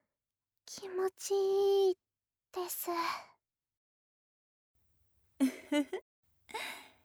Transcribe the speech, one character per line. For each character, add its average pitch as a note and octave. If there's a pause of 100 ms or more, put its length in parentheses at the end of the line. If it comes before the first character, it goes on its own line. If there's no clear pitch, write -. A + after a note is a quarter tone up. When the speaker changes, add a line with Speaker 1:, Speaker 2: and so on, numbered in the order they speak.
(640)
Speaker 1:
気 -
持 F#4
ち -
い G4
い F#4 (580)
で F4+
す。 - (2500)
Speaker 2:
<laughs> D4 (1000)